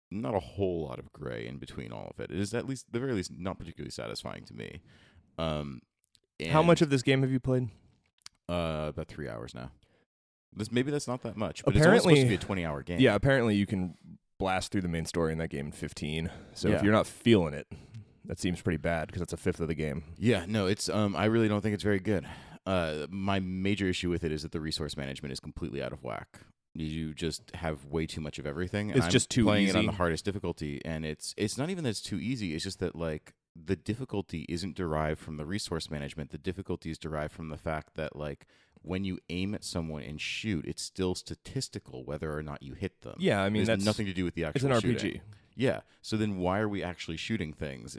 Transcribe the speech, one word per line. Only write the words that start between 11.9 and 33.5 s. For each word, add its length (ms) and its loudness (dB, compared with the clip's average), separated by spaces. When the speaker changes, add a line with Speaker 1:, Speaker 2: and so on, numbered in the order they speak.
Speaker 1:
supposed 60 6
to 60 8
Speaker 2:
Apparently 180 10
Speaker 1:
be 60 6
a 120 0
twenty-hour 360 0
game. 180 0
Speaker 2:
Yeah, 140 10
apparently 420 4
you 100 4
can 280 -2
blast 320 0
through 120 2
the 60 -2
main 180 0
story 260 2
in 60 -2
that 100 -2
game 180 -4
in 60 -8
fifteen. 580 -4
So 160 0
if 60 6
Speaker 1:
Yeah. 100 2
Speaker 2:
you're 80 6
not 140 6
feeling 480 6
it, 120 -8
that 140 -8
seems 220 0
pretty 160 2
bad 360 -2
'cause 100 -4
it's 100 -6
a 40 -4
fifth 240 -2
of 80 0
the 60 -2
game. 300 -2
Speaker 1:
Yeah, 320 2
no, 180 2
it's, 220 0
um, 260 2
I 120 2
really 220 6
don't 120 2
think 140 0
it's 100 -4
very 160 4
good. 260 0
Uh, 440 0
my 300 0
major 480 0
issue 240 2
with 140 0
it 80 0
is 100 -4
that 100 -10
the 80 -4
resource 360 -4
management 360 -6
is 80 -6
completely 420 -6
out 100 -6
of 100 -12
whack. 380 -10
You 400 -4
just 400 -6
have 320 -4
way 180 0
too 160 -4
much 200 -6
of 60 -8
everything. 440 -2
And 60 -2
Speaker 2:
It's 100 4
Speaker 1:
I'm 60 2
Speaker 2:
just 180 4
too 140 4
Speaker 1:
playing 240 6
it 80 4
on 60 4
Speaker 2:
easy. 40 2
Speaker 1:
the 100 -2
hardest 280 0
difficulty, 600 -4
and 220 -4
it's, 300 -8
it's 200 -2
not 140 -2
even 140 -4
that 60 0
it's 120 -4
too 160 -4
easy. 360 -2
It's 100 -4
just 160 -8
that, 160 -2
like, 360 -4